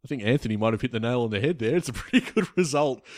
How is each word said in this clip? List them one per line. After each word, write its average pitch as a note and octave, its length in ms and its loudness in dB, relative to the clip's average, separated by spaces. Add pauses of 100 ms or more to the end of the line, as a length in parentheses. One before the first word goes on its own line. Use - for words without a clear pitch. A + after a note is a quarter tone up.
I - 40 -18
think C3+ 140 -6
Anthony A2 360 0
might A2 160 2
have G#2 80 -2
hit B2+ 100 -2
the A2+ 80 -2
nail A#2+ 220 0
on A2+ 80 0
the G#2 100 0
head C#3+ 200 0
there. A2+ 160 2
It's F3+ 120 -2
a B2 60 -6
pretty - 360 0
<laughs> - 40 -6
good F#3+ 120 2 (120)
result. C#3+ 440 2 (160)